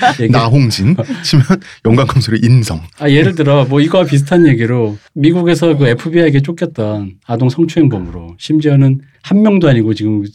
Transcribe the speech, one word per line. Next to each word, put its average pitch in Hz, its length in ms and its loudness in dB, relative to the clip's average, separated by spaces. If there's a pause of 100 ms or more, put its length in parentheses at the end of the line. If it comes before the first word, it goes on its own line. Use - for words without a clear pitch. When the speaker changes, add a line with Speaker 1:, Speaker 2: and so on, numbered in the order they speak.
Speaker 1:
<laughs> 277 140 -4
얘기- 113 100 0
Speaker 2:
나홍진 120 640 0 (280)
치면 143 200 2 (400)
연관 120 220 2
검색어 113 360 -2
인성. 117 380 0 (180)
Speaker 1:
아, 147 120 0
예를 170 240 2
들어 143 320 2
뭐 139 140 0
이거와 170 240 2
비슷한 143 420 2
얘기로 117 500 0 (180)
미국에서 170 600 0
그 139 120 2
에프비아이에게 156 520 0
쫓겼던 110 760 -6 (100)
아동 120 240 -2
성추행범으로 95 880 -2
심지어는 139 600 0 (220)
한 202 200 0
명도 196 260 2
아니고 110 240 2
지금 104 320 -4 (100)